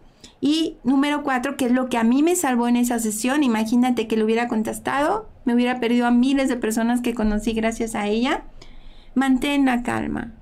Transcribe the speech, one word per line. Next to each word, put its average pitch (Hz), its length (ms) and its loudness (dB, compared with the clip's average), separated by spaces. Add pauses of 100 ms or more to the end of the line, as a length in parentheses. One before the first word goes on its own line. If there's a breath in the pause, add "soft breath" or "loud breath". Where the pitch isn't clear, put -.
(400 loud breath)
Y 311 440 0
número 285 380 2
cuatro, 254 340 -2
que 262 100 0
es 240 60 2
lo 254 160 2
que 240 100 0
a 226 60 2
mí 254 180 4
me 349 140 4
salvó 240 320 0
en 240 80 4
esa 240 220 0
sesión, 247 440 0
imagínate 240 640 2
que 226 100 0
le 220 80 2
hubiera 226 240 0
contestado, 254 800 -2 (160)
me 240 100 2
hubiera 247 260 2
perdido 240 260 2
a 240 40 2
miles 269 380 2
de 240 80 -2
personas 233 440 0
que 240 140 -2
conocí 214 380 0
gracias 226 420 -4
a 208 120 -4
ella. 233 380 0 (720 soft breath)
Mantén 269 520 2
la 247 160 0
calma. 233 600 -4